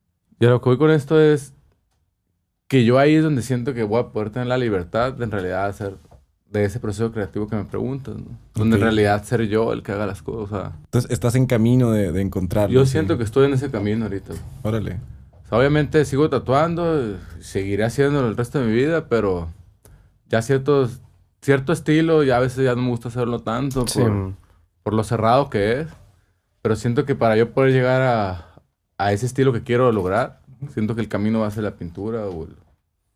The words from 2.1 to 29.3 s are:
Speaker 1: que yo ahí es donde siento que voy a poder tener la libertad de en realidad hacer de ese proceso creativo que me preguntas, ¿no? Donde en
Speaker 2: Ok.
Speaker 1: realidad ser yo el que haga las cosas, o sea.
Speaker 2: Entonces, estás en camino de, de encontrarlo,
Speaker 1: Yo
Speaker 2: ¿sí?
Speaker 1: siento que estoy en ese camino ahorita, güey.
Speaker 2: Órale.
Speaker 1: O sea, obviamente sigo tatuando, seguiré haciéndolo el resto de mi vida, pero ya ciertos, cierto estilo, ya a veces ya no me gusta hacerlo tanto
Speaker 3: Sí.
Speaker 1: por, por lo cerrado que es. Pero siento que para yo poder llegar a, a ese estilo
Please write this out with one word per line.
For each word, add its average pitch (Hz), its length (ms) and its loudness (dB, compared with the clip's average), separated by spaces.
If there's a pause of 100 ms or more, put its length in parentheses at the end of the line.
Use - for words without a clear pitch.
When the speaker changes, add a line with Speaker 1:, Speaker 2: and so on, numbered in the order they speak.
Speaker 1:
que 131 160 4
yo 123 160 6
ahí 151 160 6
es 156 80 4
donde 151 200 0
siento 123 300 -4
que 117 100 -4
voy 110 180 2
a - 80 -8
poder 107 200 -4
tener 123 180 -6
la 127 100 0
libertad 110 560 -2
de 120 100 -8
en 107 80 -6
realidad 95 360 -4
hacer 101 280 -8 (540)
de 104 160 0
ese 104 140 -4
proceso 110 320 -4
creativo 107 360 -6
que 107 80 -6
me 101 100 -4
preguntas, 117 500 -8
¿no? 104 100 -12 (300)
Donde 110 220 4
en 98 40 2
Speaker 2:
Ok. 113 60 4
Speaker 1:
realidad 104 360 2
ser 117 240 -2
yo 110 260 0
el 113 100 -6
que - 100 -8
haga 104 140 -4
las 95 140 -10
cosas, 104 300 -10
o 107 100 -4
sea. 98 100 -10 (140)
Speaker 2:
Entonces, 123 260 -2
estás 120 240 0
en 127 100 4
camino 120 460 4
de, 104 200 0
de 90 100 -2
encontrarlo, 98 520 0
Speaker 1:
Yo 131 120 6
Speaker 2:
¿sí? 135 80 0
Speaker 1:
siento 156 240 0
que 120 60 -4
estoy 135 220 2
en 139 80 2
ese 135 160 -2
camino 107 360 -2
ahorita, 98 280 -8
güey. 87 80 -12 (220)
Speaker 2:
Órale. 98 360 -4 (460)
Speaker 1:
O - 40 -20
sea, 107 100 0
obviamente 147 460 2
sigo 139 240 0
tatuando, 147 880 -2 (220)
seguiré 98 460 -4
haciéndolo 139 420 0
el 104 100 -2
resto 120 220 -4
de 127 80 -2
mi 110 60 2
vida, 156 340 0
pero 92 420 0 (760)
ya 113 140 0
ciertos, 135 600 0 (400)
cierto 139 320 0
estilo, 156 500 2
ya 127 140 2
a 123 40 2
veces 131 240 0
ya 123 100 2
no 123 60 -2
me 127 80 0
gusta 120 200 -4
hacerlo 120 320 -4
tanto 127 460 -2
Speaker 3:
Sí. 139 140 -2
Speaker 1:
por, 101 320 0 (500)
por 104 100 -2
lo 110 120 2
cerrado 120 440 2
que 113 320 0
es. 160 60 -8 (760)
Pero 110 140 0
siento 123 300 -2
que 139 100 -2
para 113 220 2
yo 113 160 2
poder 135 180 4
llegar 131 300 4
a, 104 600 -2 (360)
a 101 160 0
ese 101 120 -2
estilo 131 280 2